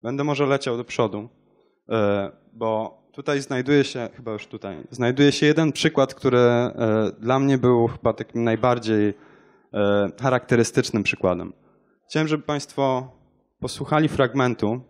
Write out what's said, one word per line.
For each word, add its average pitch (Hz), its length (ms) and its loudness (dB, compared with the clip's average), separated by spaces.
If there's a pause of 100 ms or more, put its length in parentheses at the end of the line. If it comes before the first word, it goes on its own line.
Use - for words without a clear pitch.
będę 139 200 -4
może 143 220 0
leciał 135 320 -2
do 120 60 -6
przodu, 107 460 -4 (600)
e, 101 420 0 (220)
bo 110 480 -6 (100)
tutaj 143 300 -4
znajduje 135 420 0
się, 123 320 -6
chyba 113 160 -12
już 107 160 -10
tutaj, 95 440 -12
znajduje 127 400 2
się 151 140 0
jeden 151 260 4
przykład, 143 440 0
który, 127 220 2
e, 120 840 2
dla 123 200 0
mnie 139 180 2
był 120 300 2
chyba 120 260 -2
takim - 300 -6
najbardziej, 113 720 2 (600)
e, 101 360 2 (120)
charakterystycznym 120 840 0
przykładem. 90 500 -2 (560)
Chciałem, 156 180 0
żeby 151 160 -2
państwo 135 680 -4 (480)
posłuchali 151 480 -2
fragmentu 123 840 0